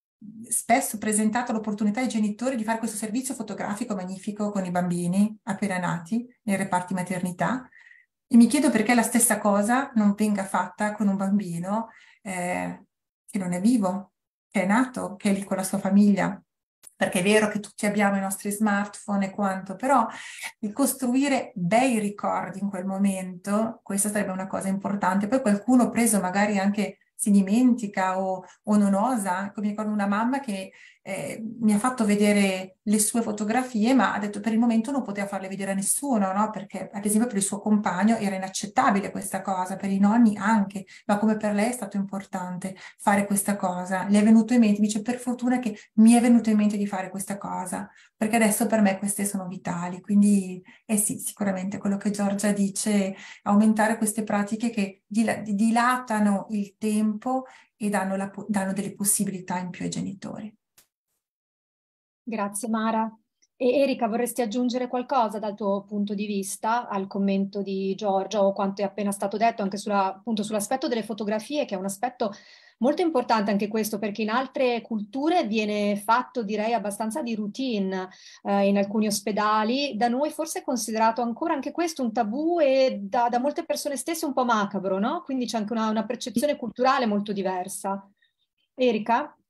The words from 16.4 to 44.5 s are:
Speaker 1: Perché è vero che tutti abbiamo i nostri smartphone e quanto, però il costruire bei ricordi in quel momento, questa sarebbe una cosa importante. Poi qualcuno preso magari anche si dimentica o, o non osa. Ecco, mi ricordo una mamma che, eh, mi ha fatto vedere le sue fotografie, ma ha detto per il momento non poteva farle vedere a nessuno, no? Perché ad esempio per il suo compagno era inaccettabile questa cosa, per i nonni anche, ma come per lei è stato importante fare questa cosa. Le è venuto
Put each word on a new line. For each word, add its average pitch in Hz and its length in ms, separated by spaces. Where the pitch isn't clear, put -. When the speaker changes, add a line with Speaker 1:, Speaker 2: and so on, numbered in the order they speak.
Speaker 1:
Perché - 240
è - 40
vero 214 240
che 208 140
tutti - 240
abbiamo 202 320
i - 20
nostri 196 320
smartphone 202 760
e 190 40
quanto, 190 460
però 254 280
il 208 140
costruire 269 800
bei 226 420
ricordi 190 640
in 202 100
quel 190 160
momento, 190 960
questa 196 280
sarebbe 202 220
una 190 160
cosa 190 200
importante. 196 600
Poi 262 140
qualcuno 220 480
preso 214 300
magari 196 400
anche 202 380
si - 160
dimentica 196 880
o, 190 240
o 208 140
non 202 160
osa. 202 520
Ecco, 202 160
mi 208 80
ricordo 214 220
una 208 160
mamma 240 340
che, 190 300
eh, - 400
mi 214 120
ha 202 60
fatto - 260
vedere 202 800
le 214 160
sue 233 220
fotografie, 214 720
ma 196 200
ha 202 60
detto 208 220
per 226 100
il 220 80
momento 233 320
non 269 100
poteva 202 240
farle 196 220
vedere 190 240
a - 20
nessuno, 196 600
no? 214 180
Perché - 400
ad 202 120
esempio 214 240
per 196 100
il 196 60
suo - 160
compagno 208 580
era 196 180
inaccettabile 196 720
questa 190 320
cosa, 190 340
per 196 140
i 196 80
nonni 208 400
anche, 196 480
ma 202 120
come 214 200
per 208 160
lei 208 160
è - 20
stato 202 260
importante 190 800
fare 202 280
questa 202 300
cosa. 185 520
Le 208 120
è 208 40
venuto 226 300